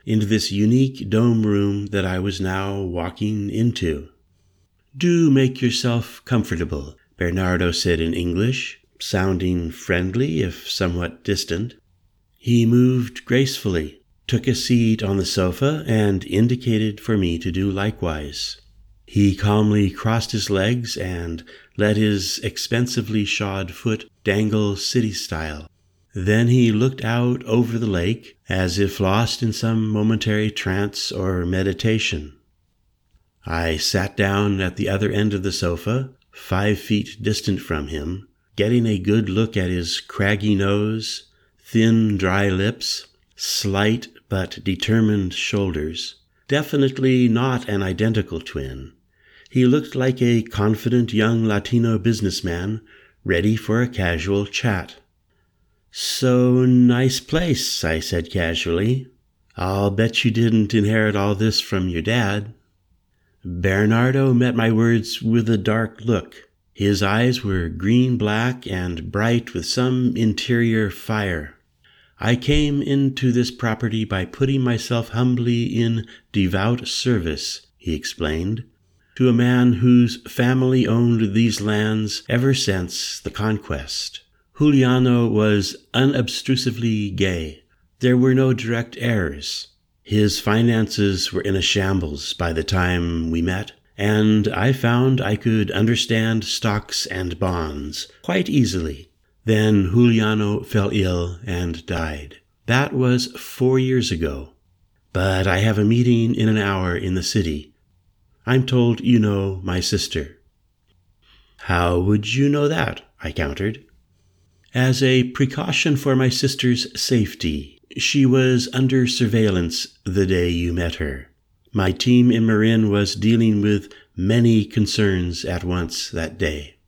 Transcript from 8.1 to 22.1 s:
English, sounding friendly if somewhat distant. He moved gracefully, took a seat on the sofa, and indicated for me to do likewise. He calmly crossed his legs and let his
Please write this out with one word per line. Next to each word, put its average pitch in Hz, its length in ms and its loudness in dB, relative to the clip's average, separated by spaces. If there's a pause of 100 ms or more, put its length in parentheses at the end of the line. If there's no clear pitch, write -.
English, 90 640 -2 (200)
sounding 90 720 -2
friendly 104 720 -2
if 90 260 -6
somewhat 87 560 -4
distant. 98 520 -4 (640)
He 117 260 2
moved 123 600 2
gracefully, 104 760 -2 (240)
took 120 220 -2
a 123 80 0
seat 113 480 2
on 98 140 0
the 95 80 0
sofa, 135 600 0
and 104 400 2
indicated 110 720 0
for 110 160 -2
me 85 220 0
to 87 140 -6
do 95 180 -2
likewise. 87 880 -6 (480)
He 101 300 2
calmly 104 560 2
crossed 110 400 -4
his 104 180 -4
legs 113 480 -2
and 85 460 -8 (340)
let 104 200 2
his 104 420 0